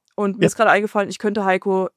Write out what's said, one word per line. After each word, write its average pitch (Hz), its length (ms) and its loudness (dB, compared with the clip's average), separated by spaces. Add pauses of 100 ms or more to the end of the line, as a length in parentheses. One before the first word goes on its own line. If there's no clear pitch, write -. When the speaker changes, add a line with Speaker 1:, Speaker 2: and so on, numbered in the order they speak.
(140)
Speaker 1:
Und 202 240 -4
mir 190 60 2
Speaker 2:
Ja. - 20 6
Speaker 1:
ist - 100 -2
gerade 214 140 4
eingefallen, 202 400 0
ich 190 80 -12
könnte 208 260 -2
Heiko 190 520 0